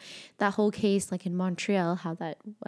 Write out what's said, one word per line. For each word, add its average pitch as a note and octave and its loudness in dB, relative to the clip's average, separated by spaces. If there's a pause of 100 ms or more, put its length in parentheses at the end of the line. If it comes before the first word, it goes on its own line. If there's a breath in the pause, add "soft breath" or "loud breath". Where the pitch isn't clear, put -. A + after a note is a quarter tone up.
(380 loud breath)
that G3+ 2
whole G#3+ 4
case, G3+ 2
like, F3+ -6
in F3 -2
Montreal, F3+ 2
how E3+ -4
that, E3 -6 (300)